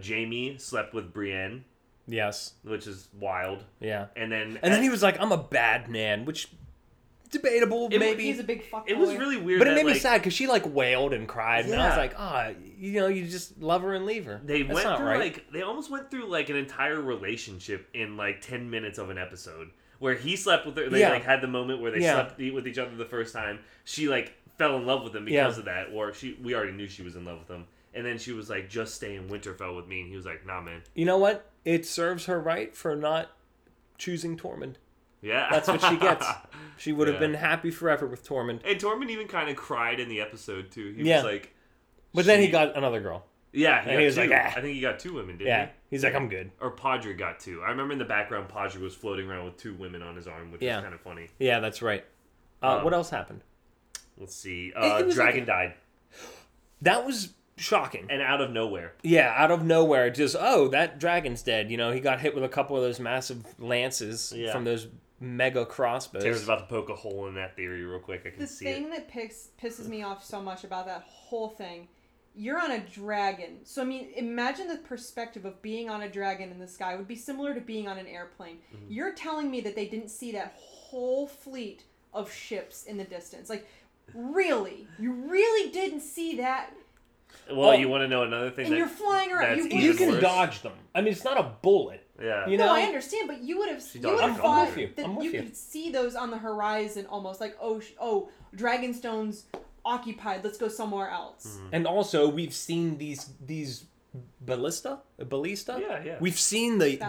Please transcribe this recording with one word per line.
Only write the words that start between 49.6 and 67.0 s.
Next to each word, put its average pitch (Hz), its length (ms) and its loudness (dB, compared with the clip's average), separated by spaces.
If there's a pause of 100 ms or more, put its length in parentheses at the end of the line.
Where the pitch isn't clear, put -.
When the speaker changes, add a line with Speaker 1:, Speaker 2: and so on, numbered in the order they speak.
Speaker 1:
women 90 280 -12
on 85 140 -14
his 87 100 -16
arm, 85 240 -14
which 85 120 -14
Speaker 2:
Yeah. 120 160 -2
Speaker 1:
was 98 60 -8
kinda 90 140 -14
funny. 85 300 -14 (100)
Speaker 2:
Yeah, 123 220 4
that's 110 220 -6
right. 107 220 -2 (580)
Uh, 131 160 6
Speaker 1:
Um, 101 60 0
Speaker 2:
what 165 100 4
else 170 160 0
happened? 107 340 -8 (760)
Speaker 1:
Let's 95 160 -16
see. 90 360 -8
Speaker 2:
It, - 60 -10
Speaker 1:
Uh, 107 240 4
Speaker 2:
it 120 60 4
was - 80 4
Speaker 1:
dragon 127 260 6
Speaker 2:
like 120 60 -4
Speaker 1:
died. 92 280 0 (1040)
Speaker 2:
That 208 260 4
was 226 280 -6 (220)
shocking. 139 540 0
Speaker 1:
And 143 100 0
out 139 200 2
of 131 100 0
nowhere. 101 520 -2
Speaker 2:
Yeah, 156 340 8
out 156 160 8
of 165 120 2
nowhere. 165 460 6
Just, 131 280 2
"Oh, 180 300 6
that 143 300 2
dragon's 156 440 0
dead." 110 280 0
You 117 60 -4
know, 117 160 0
he 131 80 0
got 131 200 2
hit 147 140 0
with 139 80 -2
a 131 60 0
couple 139 280 0
of 127 60 2
those 123 160 0
massive 123 460 -4 (160)
lances 120 720 -2
Speaker 1:
Yeah. 117 180 -4
Speaker 2:
from 123 120 -2
those 117 240 -2 (320)
mega 127 440 0
crossbows. 120 600 -2
Speaker 1:
Tara's 113 180 0
about 107 160 2
to 101 80 -10
poke 107 220 -4
a 104 80 -8
hole 98 320 -8